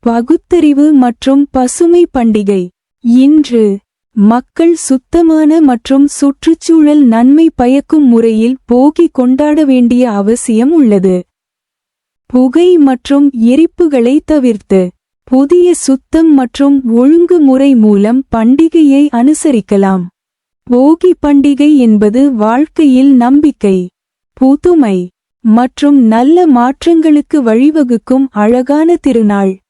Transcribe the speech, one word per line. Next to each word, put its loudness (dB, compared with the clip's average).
பகுத்தறிவு 0
மற்றும் 0
பசுமை 0
பண்டிகை. -2
இன்று 0
மக்கள் 0
சுத்தமான 0
மற்றும் 0
சுற்றுச்சூழல் 0
நன்மை 2
பயக்கும் 0
முறையில் 0
போகி 0
கொண்டாட -2
வேண்டிய 0
அவசியம் -2
உள்ளது. 0
புகை 0
மற்றும் 0
எரிப்புகளை 0
தவிர்த்து, -2
புதிய 0
சுத்தம் -2
மற்றும் 0
ஒழுங்குமுறை 2
மூலம் 0
பண்டிகையை 0
அனுசரிக்கலாம். -2
போகி 0
பண்டிகை 0
என்பது 0
வாழ்க்கையில் 0
நம்பிக்கை, 0
புதுமை 0
மற்றும் 0
நல்ல 2
மாற்றங்களுக்கு 0
வழிவகுக்கும் 0
அழகான 0
திருநாள். -2